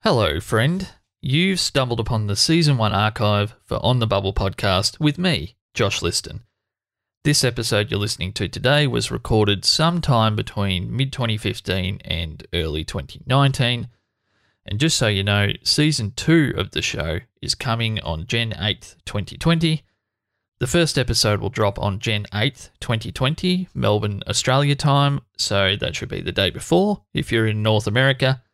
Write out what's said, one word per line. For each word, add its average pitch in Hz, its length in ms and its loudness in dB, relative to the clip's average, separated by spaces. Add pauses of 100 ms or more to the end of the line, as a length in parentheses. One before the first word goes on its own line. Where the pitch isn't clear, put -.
Hello, 104 380 2
friend. 165 480 0 (340)
You've 175 380 0
stumbled 123 400 -2
upon 113 280 -2
the 101 100 -2
Season 160 400 4
one 107 160 2
archive 104 640 0 (100)
for - 200 -4
On 123 140 2
the 117 80 0
Bubble 98 260 0
podcast 98 640 0
with 151 200 0
me, 160 400 -2 (160)
Josh 101 280 0
Liston. 85 420 -4 (800)
This 147 180 2
episode 113 480 0
you're 101 80 -2
listening 104 340 -4
to 98 140 -2
today 143 400 2
was 117 240 -2
recorded 107 540 2
sometime 139 720 2
between 101 580 -2
mid-twenty 123 400 -2
fifteen 95 720 -4
and 82 480 -6
early 80 320 -2
twenty - 400 -10
nineteen. 127 640 2 (760)
And 104 140 -6
just - 180 2
so 120 100 2
you 101 140 2
know, 101 280 2 (140)
Season 147 520 2
two 160 400 4
of - 160 -4
the - 100 -4
show - 380 -4 (220)
is - 120 -4
coming 113 460 -2
on 80 260 -6
Jan 117 320 -2
eighth, - 460 -6
twenty - 340 -8
twenty. 165 460 0 (760)
The - 80 -4
first 170 300 2
episode 110 440 0
will 101 80 -2
drop 104 280 0
on 101 220 -2
Jan 104 340 -2
eighth, 110 360 -4 (100)
twenty 117 320 -4
twenty, 180 600 -2
Melbourne, 104 560 0
Australia 139 460 2
time, 139 440 2 (180)
so 98 380 2
that - 220 -4
should - 100 -8
be 92 140 -6
the 87 100 -6
day 98 200 0
before 196 500 2 (120)
if - 200 -2
you're 113 140 2
in 107 140 -2
North 110 240 2
America. 131 560 2 (120)